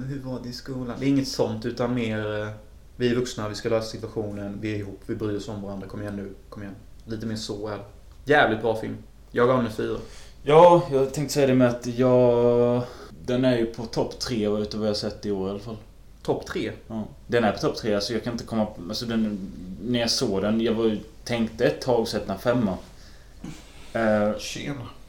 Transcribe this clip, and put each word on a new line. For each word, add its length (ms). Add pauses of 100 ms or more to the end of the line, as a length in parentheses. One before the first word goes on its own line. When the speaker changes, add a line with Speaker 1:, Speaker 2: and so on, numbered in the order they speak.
Speaker 1:
hur 180
var 220
det 60
i 40
skolan?" 460
Det 60
är 40
inget 180
sånt, 380
utan 280
mer, 480
eh, 60 (480)
"Vi 160
är 40
vuxna, 340
vi 60
ska 140
lösa 180
situationen, 760
vi 120
är 40
ihop, 280
vi 100
bryr 220
oss 120
om 120
varandra, 260
kom 140
igen 140
nu, 180 (160)
kom 140
igen." 120 (300)
Lite 200
mer 100
så 320
är 100
det. 60 (420)
Jävligt 360
bra 140
film. 220 (340)
Jag 160
gav 100
den 80
en 80
fyra. 240 (460)
Speaker 2:
Ja, 380 (100)
jag 220
tänkte 200
säga 140
det 80
med 140
att 180
jag... 960 (440)
Den 200
är 120
ju 80
på 200
topp 340
tre 300
utav 300
vad 100
jag 80
sett 280
i 60
år 160
i 40
alla 80
fall. 180 (440)
Speaker 1:
Topp 240
tre? 260 (160)
Speaker 2:
Ja. 200 (200)
Den 160
är 80
på 80
topp 180
tre, 180
alltså 180
jag 100
kan 100
inte 120
komma 200
på... 240
Alltså 160
den... 460 (340)
När 140
jag 100
såg 320
den, 200
jag 120
var 120
ju, 140 (240)
tänkte 420
ett 160
tag 260
sätta 260
en 60
femma. 380 (1160)
Eh, 440
Speaker 1:
Tjena. 500 (220)